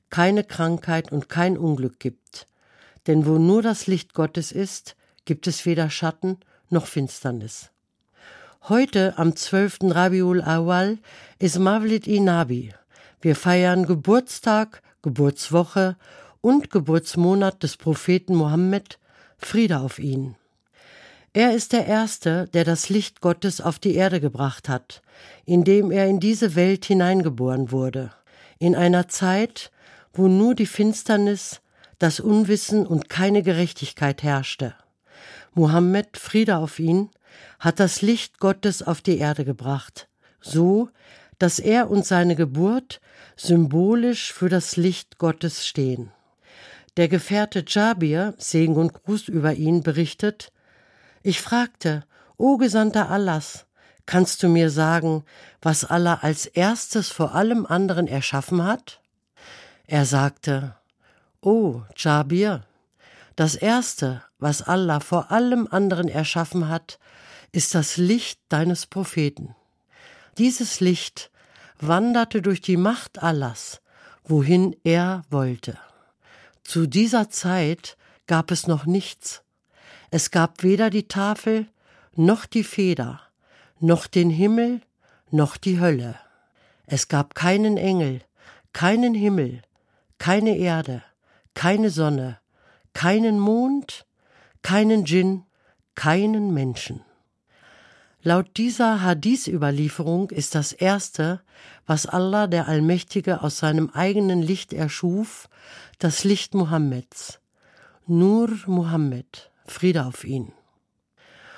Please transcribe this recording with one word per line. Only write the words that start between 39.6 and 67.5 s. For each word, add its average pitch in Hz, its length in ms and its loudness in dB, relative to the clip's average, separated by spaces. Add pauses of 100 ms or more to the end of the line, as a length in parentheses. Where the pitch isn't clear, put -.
so, 185 480 2 (500)
dass 180 200 0
er 220 320 2
und 202 160 2
seine 175 300 2
Geburt 170 680 -2 (340)
symbolisch 180 960 2
für 180 160 -2
das 175 280 -2
Licht 180 420 -2
Gottes 160 480 -4
stehen. 127 440 -4 (840)
Der 170 120 4
Gefährte 196 580 -2
Dschabir, 196 720 0
Segen 160 380 2
und 160 180 0
Gruß - 340 -6
über 156 260 0
ihn, 156 280 0
berichtet: 165 720 -4 (720)
„Ich 196 160 -2
fragte: 233 640 -2 (340)
‚O 269 200 4
Gesandter 214 520 2
Allahs, 180 560 -4 (400)
kannst - 360 0
du 180 60 4
mir 165 220 4
sagen, 156 540 0 (360)
was 156 240 0
Allah 170 380 0
als 151 240 -2
erstes 208 640 -2
vor - 240 -4
allem 214 320 0
anderen 175 400 0
erschaffen 139 580 -2
hat?‘ - 360 -6 (840)
Er 147 200 2
sagte: 139 720 -2 (640)
‚O 190 400 0 (120)
Dschabir, 156 720 0 (720)
das 156 220 0
Erste, 202 640 -2 (160)
was 147 240 -2
Allah 170 380 0
vor 175 320 -4
allem 240 360 0
anderen 180 400 0
erschaffen 160 600 -4
hat, - 320 -8 (500)